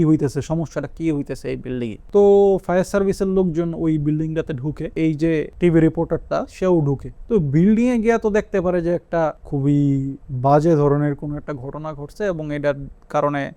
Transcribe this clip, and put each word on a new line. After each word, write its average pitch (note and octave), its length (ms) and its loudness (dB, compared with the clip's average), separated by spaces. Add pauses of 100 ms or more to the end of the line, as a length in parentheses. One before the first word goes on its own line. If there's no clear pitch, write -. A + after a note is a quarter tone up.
হইতেছে, D3 300 2 (120)
সমস্যাটা D#3 460 -6
কি E3 100 -6 (100)
হইতেছে C#3 360 -8
এই B2+ 120 -6
বিল্ডিংয়ে। B2 340 -6 (180)
তো G3+ 60 6 (440)
ফায়ার F3 260 0
সার্ভিসের G3 460 0
লোকজন E3+ 300 0 (160)
ওই D#3+ 80 2 (140)
বিল্ডিংটাতে D#3 540 -2
ঢুকে, D3+ 260 -6 (180)
এই D#3+ 80 2 (100)
যে E3 100 2 (280)
টিভি E3+ 180 4 (100)
রিপোর্টারটা D#3+ 500 -2 (180)
সেও F#3 180 2 (120)
ঢুকে। C3+ 220 -2 (200)
তো A#3 60 0 (200)
বিল্ডিংয়ে A3 500 4
গিয়া A#3 200 4
তো A3 120 0
দেখতে G3 280 -2
পারে F3+ 220 0
যে F3 140 0
একটা E3+ 200 -4 (280)
খুবই C#3+ 320 2 (640)
বাজে D3 280 4 (100)
ধরনের D3 380 2
কোনো D3 200 -8
একটা D#3 120 -12 (120)
ঘটনা D3 240 -12 (100)
ঘটছে D3 240 -12 (100)
এবং D#3 120 -6 (120)
এটার C#3+ 220 -2 (360)
কারণে D3 280 0 (140)